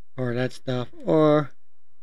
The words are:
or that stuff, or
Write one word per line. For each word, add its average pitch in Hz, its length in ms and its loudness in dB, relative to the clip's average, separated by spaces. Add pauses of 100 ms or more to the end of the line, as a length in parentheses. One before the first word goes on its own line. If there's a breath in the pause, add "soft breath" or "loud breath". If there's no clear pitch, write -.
(180)
or 127 160 -2
that 123 180 0
stuff, 127 380 -4 (160)
or 151 460 6 (500)